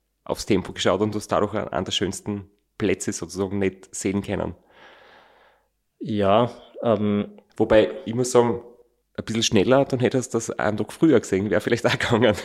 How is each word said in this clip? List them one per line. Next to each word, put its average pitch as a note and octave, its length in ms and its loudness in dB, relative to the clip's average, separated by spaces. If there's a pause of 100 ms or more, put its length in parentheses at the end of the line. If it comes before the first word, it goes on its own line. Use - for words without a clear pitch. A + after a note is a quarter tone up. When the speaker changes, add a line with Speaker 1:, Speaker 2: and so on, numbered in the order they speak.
(240)
Speaker 1:
aufs - 220 -8
Tempo F#2+ 260 0
geschaut F#2+ 280 0
und G#2+ 140 -2
hast G#2 140 -8
dadurch G2+ 260 -2
einen F#2 300 -6
der G2+ 80 -8
schönsten G2+ 580 -6 (280)
Plätze G2+ 340 -2
sozusagen F#2+ 460 -6
nicht F#2+ 360 -4
sehen G2 280 -2
können. E2+ 320 -6 (1400)
Speaker 2:
Ja, G#2+ 520 2 (320)
ähm, G#2 560 0 (180)
Speaker 1:
Wobei, A2 340 4 (140)
ich A2 100 -6
muss B2 160 -2
sagen, A#2 320 2 (560)
ein - 60 -8
bisschen A2+ 180 -4
schneller, A#2 420 4
dann C3 140 -2
hättest B2 340 0
du A#2+ 60 -2
das - 120 -4
einen - 260 -2
Tag G#2+ 160 -6
früher D3+ 260 4
gesehen, G2+ 320 0
wäre F#2+ 100 2
vielleicht A2 260 0
auch - 120 2
gegangen. A2+ 460 2